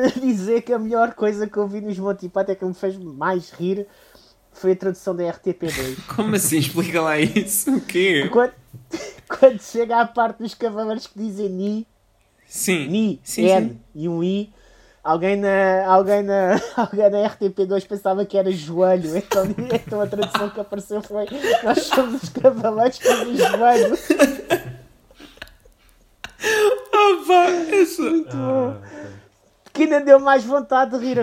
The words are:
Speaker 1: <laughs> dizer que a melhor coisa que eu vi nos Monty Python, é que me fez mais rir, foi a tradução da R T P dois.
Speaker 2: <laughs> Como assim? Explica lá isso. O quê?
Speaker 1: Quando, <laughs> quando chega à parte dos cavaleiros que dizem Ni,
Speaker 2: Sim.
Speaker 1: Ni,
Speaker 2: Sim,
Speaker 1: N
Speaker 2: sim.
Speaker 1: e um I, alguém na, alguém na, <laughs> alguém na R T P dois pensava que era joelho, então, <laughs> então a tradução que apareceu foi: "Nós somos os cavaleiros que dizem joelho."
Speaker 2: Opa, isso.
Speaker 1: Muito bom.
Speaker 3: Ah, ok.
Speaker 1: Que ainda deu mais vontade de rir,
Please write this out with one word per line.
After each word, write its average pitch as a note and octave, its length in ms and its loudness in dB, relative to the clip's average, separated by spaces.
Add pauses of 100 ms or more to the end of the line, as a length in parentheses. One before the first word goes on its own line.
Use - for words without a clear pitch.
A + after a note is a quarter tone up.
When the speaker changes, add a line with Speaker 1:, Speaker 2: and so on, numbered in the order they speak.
Speaker 1:
<laughs> C4 140 0
dizer A3+ 420 0
que A#3+ 100 -6
a A#3+ 60 2
melhor A#3 360 0
coisa G#3+ 340 -2
que - 80 -16
eu G#3 100 0
vi G3+ 140 -8
nos G#3 180 -6
Monty F#3+ 300 -6
Python, G3 240 -2
é - 20 -4
que F#3+ 100 -6
me F#3 100 -4
fez F#3+ 220 -6
mais E3+ 540 -6
rir, G3 380 -4 (640)
foi F#3+ 200 0
a F#3 40 0
tradução F#3 400 -6
da F3 80 -4
R E3+ 140 -6
T F#3 160 -4
P E3+ 120 -8
dois. C3 360 -6
Speaker 2:
<laughs> - 120 -14
Como G#3+ 220 -2
assim? D#3+ 220 0
Explica E3 440 -2
lá D#3 160 0
isso. G#3 560 0
O A#3+ 60 0
quê? F3+ 520 0
Speaker 1:
Quando, A#3+ 200 2 (380)
<laughs> - 380 -14
quando B3+ 320 6
chega A#3 400 -2
à A#3 60 2
parte A3+ 360 -2
dos A3+ 120 -10
cavaleiros A3 540 -6
que - 100 -18
dizem G3+ 300 -6
Ni, G3+ 380 -4 (600)
Speaker 2:
Sim. D#3+ 420 -4
Speaker 1:
Ni, G3+ 360 -2
Speaker 2:
Sim, - 220 -2
Speaker 1:
N F#3+ 240 4
Speaker 2:
sim. - 100 -16 (140)
Speaker 1:
e D#3 140 -6
um E3+ 140 -4
I, G3+ 300 -4 (500)
alguém E3+ 340 0
na, G3 500 2
alguém G3 360 4
na, G3 440 2
<laughs> - 100 -16
alguém G#3 340 2
na G3+ 80 0
R G#3+ 180 0
T G3 140 -2
P F#3+ 160 -2
dois F#3+ 180 -2
pensava G3 400 -2
que G3 140 -6
era F#3+ 140 2
joelho, E3+ 640 0
então, G3 300 0
<laughs> A3+ 280 -6
então A3 260 -6
a G#3 60 0
tradução G#3 440 -4
que G#3+ 100 -10
apareceu G#3 420 -8
foi: G#3 240 -6 (380)
"Nós G#3+ 200 2
somos C4 380 0
os - 60 -10
cavaleiros A3+ 680 0
que - 100 0 (160)
dizem A#3+ 120 -4
joelho." A#3+ 600 4 (3000)
Speaker 2:
Opa, F4+ 580 4 (240)
isso. E4+ 280 2
Speaker 1:
Muito D#4+ 340 -2
bom. C4 380 -2
Speaker 3:
Ah, - 40 -12
ok. D4 320 -16 (600)
Speaker 1:
Que - 120 0
ainda D4+ 160 2
deu C#4 180 8
mais C4+ 260 4
vontade C4 540 0
de A3+ 60 -6
rir, B3+ 180 -2